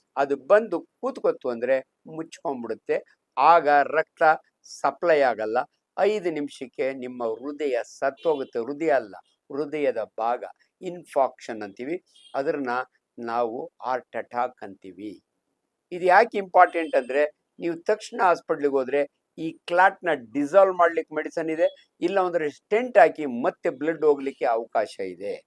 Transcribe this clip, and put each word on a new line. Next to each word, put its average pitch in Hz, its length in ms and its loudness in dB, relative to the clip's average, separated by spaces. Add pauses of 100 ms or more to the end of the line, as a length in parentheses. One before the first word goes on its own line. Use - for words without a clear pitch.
(160)
ಅದು 139 200 0
ಬಂದು 175 440 2
ಕೂತ್ಕೊತ್ತು 208 680 -6
ಅಂದ್ರೆ 123 320 -2 (260)
ಮುಚ್ಕೊಂಡ್ಬಿಡುತ್ತೆ, 151 1000 -8 (340)
ಆಗ 151 300 6
ರಕ್ತ 147 540 2 (400)
ಸಪ್ಲೈ 151 580 0
ಆಗಲ್ಲ. 110 380 0 (400)
ಐದು 196 320 0
ನಿಮಿಷಕ್ಕೆ 139 600 -6
ನಿಮ್ಮ 127 320 -10
ಹೃದಯ 131 580 -4
ಸತ್ತೋಗುತ್ತೆ. 139 760 -4
ಹೃದಯ 143 320 -4
ಅಲ್ಲ, 110 260 -2 (360)
ಹೃದಯದ 139 460 -4 (200)
ಭಾಗ 117 260 -2 (380)
ಇನ್ಫಾರ್ಕ್ಷನ್ 143 800 -4
ಅಂತೀವಿ, 123 400 -10 (320)
ಅದನ್ನ 139 340 -4 (500)
ನಾವು 120 540 -4 (100)
ಹಾರ್ಟ್ 120 340 -6
ಅಟ್ಯಾಕ್ 120 460 -6
ಅಂತೀವಿ. 95 600 -16 (720)
ಇದು 175 120 -6
ಯಾಕೆ 208 340 4
ಇಂಪಾರ್ಟೆಂಟ್ 175 560 2
ಅಂದ್ರೆ, 135 320 2 (320)
ನೀವು 170 200 -6
ತಕ್ಷಣ 214 440 -4
ಹಾಸ್ಪಿಟ್ಲಿಗೆ 156 500 0
ಹೋದ್ರೆ 135 340 0 (320)
ಈ 160 140 -8
ಕ್ಲಾಟ್ನ 180 600 0
ಡಿಸಾಲ್ವ್ 143 640 2
ಮಾಡ್ಲಿಕ್ಕೆ 165 400 0
ಮೆಡಿಸಿನ್ 160 360 -4
ಇದೆ, 170 500 -2
ಇಲ್ಲ 190 200 0
ಅಂದ್ರೆ 170 300 -2
ಸ್ಟೆಂಟ್ 233 480 0
ಹಾಕಿ 156 280 6
ಮತ್ತೆ 139 440 -4
ಬ್ಲಡ್ 151 340 -2
ಹೋಗ್ಲಿಕ್ಕೆ 139 400 0
ಅವಕಾಶ 117 560 -2
ಇದೆ. 92 360 -8 (100)